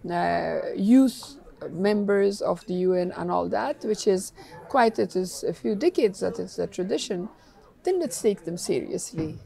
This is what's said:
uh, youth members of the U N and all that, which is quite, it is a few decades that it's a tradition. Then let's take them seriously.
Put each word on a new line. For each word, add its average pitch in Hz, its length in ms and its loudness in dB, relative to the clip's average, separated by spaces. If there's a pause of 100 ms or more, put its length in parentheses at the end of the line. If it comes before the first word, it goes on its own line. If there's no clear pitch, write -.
(100)
uh, 170 500 0 (140)
youth 240 640 4 (340)
members 202 680 2
of - 260 -2
the 180 80 -4
U 185 200 2
N 180 220 0
and 170 140 -4
all 175 200 0
that, 240 340 -2
which 214 220 -2
is 190 260 2 (360)
quite, 226 300 4
it 202 180 -2
is 185 280 -4
a 151 80 0
few 220 220 -2
decades 247 460 2
that 185 180 -2
it's 185 200 -8
a 175 80 -2
tradition. 190 640 -4 (560)
Then 370 160 2
let's 311 200 -4
take 202 240 2
them 170 120 -6
seriously. - 880 -4